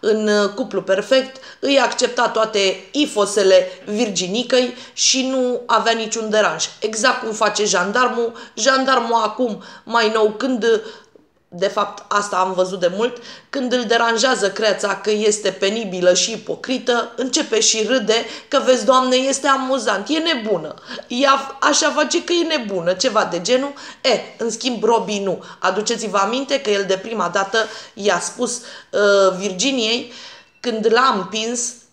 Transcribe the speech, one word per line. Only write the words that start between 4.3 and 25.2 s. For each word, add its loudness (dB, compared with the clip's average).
și 0
nu 0
avea 2
niciun -4
deranj. 2
Exact 0
cum -6
face 0
jandarmul. 0
Jandarmul 2
acum, -2
mai 0
nou, 2
când, 0
de -2
fapt, -4
asta 0
am 0
văzut -2
de 2
mult, -2
când -2
îl 0
deranjează 2
creața -2
că -4
este 2
penibilă 2
și 0
ipocrită, -2
începe 0
și 0
râde, 0
că, 0
vezi, 4
Doamne, 4
este 0
amuzant, 0
e 0
nebună. -2
Ea 0
așa 2
face 0
că -2
e 0
nebună, -2
ceva 0
de -4
genul. 0
E, 2
în -2
schimb, -4
Robi 2
nu. -4